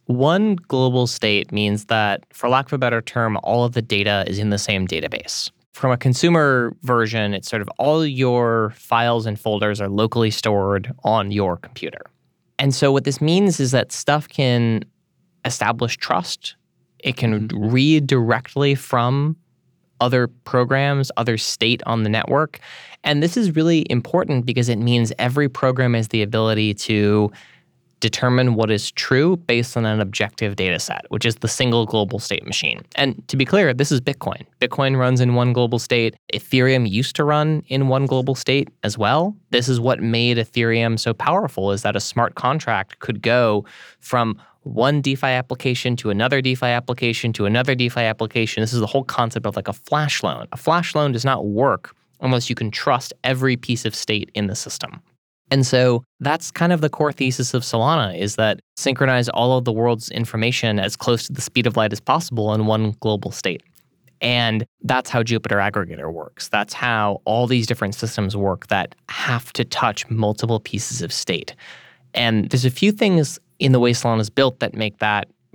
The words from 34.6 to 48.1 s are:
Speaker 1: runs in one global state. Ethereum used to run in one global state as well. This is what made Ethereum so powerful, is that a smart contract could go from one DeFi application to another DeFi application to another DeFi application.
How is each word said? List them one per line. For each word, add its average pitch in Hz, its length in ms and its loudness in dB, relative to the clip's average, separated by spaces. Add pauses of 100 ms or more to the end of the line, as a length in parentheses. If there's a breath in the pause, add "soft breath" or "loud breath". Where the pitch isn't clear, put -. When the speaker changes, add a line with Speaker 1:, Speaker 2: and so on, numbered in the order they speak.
Speaker 1:
runs 127 220 4
in 123 120 4
one 123 200 2
global 120 260 0
state. 117 360 0 (180)
Ethereum 127 560 2
used 117 260 -2
to 156 80 0
run 151 440 0
in 135 200 0
one 135 180 2
global 131 300 0
state 135 340 0 (140)
as 107 140 -4
well. 151 380 0 (160)
This 120 180 2
is 123 100 2
what 120 220 0
made 117 360 2
Ethereum 113 640 0
so 117 140 -2
powerful, 143 580 0
is 101 120 -2
that 104 120 0
a 98 60 -2
smart - 340 -2
contract 123 640 -2
could 104 220 -8
go 113 440 2 (340 loud breath)
from 113 400 -2 (240 soft breath)
one 135 360 2
DeFi 135 280 -2
application 127 680 -2
to 110 140 -4
another 127 320 2
DeFi 127 240 0
application 120 680 0
to 104 120 -2
another 123 300 2
DeFi 120 260 0
application. 110 600 -2